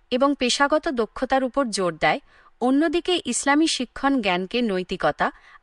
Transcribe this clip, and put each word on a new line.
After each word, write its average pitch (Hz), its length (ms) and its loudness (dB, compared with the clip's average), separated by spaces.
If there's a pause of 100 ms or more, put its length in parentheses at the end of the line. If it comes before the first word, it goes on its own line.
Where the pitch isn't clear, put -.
(120)
এবং 269 280 2
পেশাগত 285 500 0
দক্ষতার 262 540 -2
উপর 262 260 -2
জোর 180 280 -2
দেয়, 165 220 0 (420)
অন্যদিকে 311 640 2
ইসলামী 285 420 2
শিক্ষণ 269 540 -2
জ্ঞানকে 190 400 -2
নৈতিকতা, 185 720 -2 (320)